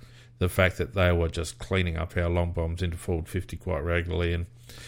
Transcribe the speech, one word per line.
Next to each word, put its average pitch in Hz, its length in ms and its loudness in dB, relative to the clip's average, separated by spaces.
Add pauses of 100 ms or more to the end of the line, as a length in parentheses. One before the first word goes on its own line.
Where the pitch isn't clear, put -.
(400)
the 92 100 2
fact 90 300 4
that - 160 -4
they 90 160 6
were 85 180 4
just - 300 -6
cleaning 90 360 0
up 82 220 -4
our 87 100 2
long 87 240 2
bombs 85 300 -2
into 85 160 -2
forward 82 300 -2
fifty - 280 -6
quite 82 260 -4
regularly, 85 520 0
and, 87 140 -2 (400)